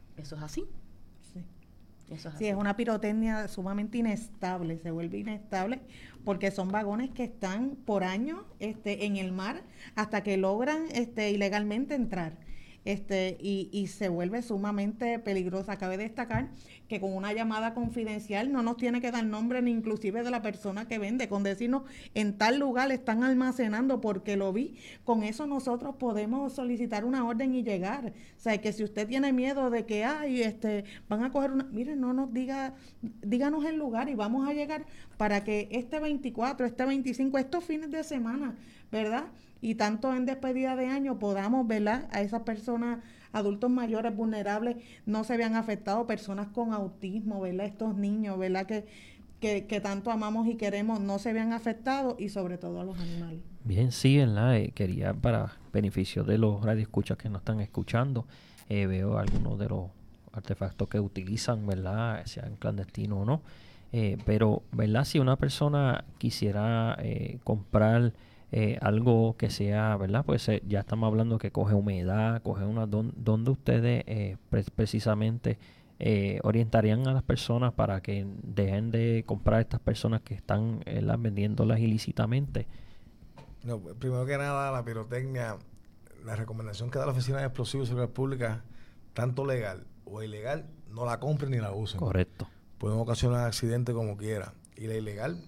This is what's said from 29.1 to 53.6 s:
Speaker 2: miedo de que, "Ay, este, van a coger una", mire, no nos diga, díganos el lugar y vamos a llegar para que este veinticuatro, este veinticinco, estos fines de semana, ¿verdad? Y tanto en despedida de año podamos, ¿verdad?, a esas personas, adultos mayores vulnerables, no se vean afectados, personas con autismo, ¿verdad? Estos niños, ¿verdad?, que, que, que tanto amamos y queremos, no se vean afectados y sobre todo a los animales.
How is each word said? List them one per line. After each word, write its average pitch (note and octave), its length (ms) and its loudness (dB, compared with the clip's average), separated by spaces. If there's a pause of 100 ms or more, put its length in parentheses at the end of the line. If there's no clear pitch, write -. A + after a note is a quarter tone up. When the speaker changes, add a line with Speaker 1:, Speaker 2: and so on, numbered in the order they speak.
Speaker 2:
miedo B3+ 380 2
de A#3 160 -2
que, G#3+ 180 0
"Ay, C#4 380 0
este, G#3+ 420 -2 (240)
van G#3+ 140 0
a C4 80 0
coger C4+ 220 2
una", C4+ 100 2
mire, C4 320 -4
no B3+ 180 0
nos C4 220 0
diga, C4 400 -4 (260)
díganos C#4 640 0
el D#4+ 120 -2
lugar C4 320 -2
y C#4+ 40 -4
vamos A#3 340 0
a D4 60 0
llegar D4+ 320 -4 (320)
para G#3 260 2
que G#3 280 -2
este B3 280 -4
veinticuatro, C4 680 -2
este A#3+ 180 -2
veinticinco, C4+ 540 0
estos E4+ 240 -2
fines D#4 260 -4
de D#4 140 -4
semana, C4 520 -4 (360)
¿verdad? A3 340 0 (360)
Y A3 140 0
tanto A3 380 2
en B3+ 140 0
despedida C4 480 0
de B3+ 120 0
año C4+ 300 0
podamos, G#3 480 2
¿verdad?, G#3+ 460 0
a G3+ 100 0
esas A3 220 -2
personas, A#3 560 -2 (320)
adultos G#3 400 0
mayores A3+ 440 0
vulnerables, A3 600 0 (320)
no G#3+ 160 0
se A#3 140 0
vean A3+ 180 2
afectados, A3 500 0
personas G#3 440 -4
con A#3 220 -2
autismo, G3+ 680 -4
¿verdad? F#3 240 -2
Estos G#3 300 -2
niños, G3+ 420 0
¿verdad?, F#3 300 0
que, G#3+ 180 -4 (540)
que, G3+ 260 0
que G#3 140 -2
tanto G3 320 -2
amamos A3 360 0
y A#3 80 2
queremos, G#3 440 0
no G3 180 0
se A3 160 -2
vean A3 180 0
afectados A#3+ 680 0
y G3+ 100 -4
sobre F3+ 300 -4
todo F3 200 -6
a F3 40 -6
los F#3 160 -8
animales. E3+ 400 -6 (240)